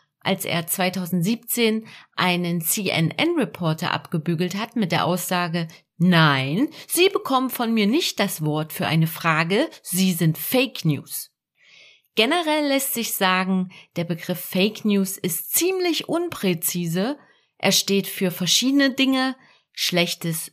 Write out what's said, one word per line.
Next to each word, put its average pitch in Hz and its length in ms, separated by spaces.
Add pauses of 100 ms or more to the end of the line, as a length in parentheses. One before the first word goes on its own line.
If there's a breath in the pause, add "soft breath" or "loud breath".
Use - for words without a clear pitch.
(200 soft breath)
als 190 240
er 165 240
zweitausendsiebzehn 190 1200 (260 loud breath)
einen 175 460
C-N-N-Reporter 180 1300
abgebügelt 170 640
hat 202 220
mit 208 160
der 139 140
Aussage, 175 600 (320 loud breath)
"Nein, 160 680 (180 loud breath)
Sie 359 220
bekommen 262 420
von 226 240
mir 214 140
nicht 311 320
das 180 240
Wort 151 280
für - 140
eine 160 220
Frage, 170 600 (140 loud breath)
Sie 185 300
sind 160 260
Fake 262 460
News." - 480 (840 soft breath)
Generell 302 540
lässt 269 260
sich 226 200
sagen, 185 580 (240 loud breath)
der 170 80
Begriff 170 340
Fake - 460
News 196 340
ist - 340
ziemlich 359 560
unpräzise. 190 1120 (400 soft breath)
Er 196 140
steht 196 340
für 190 240
verschiedene 254 640
Dinge, 262 400 (380 soft breath)
schlechtes 175 800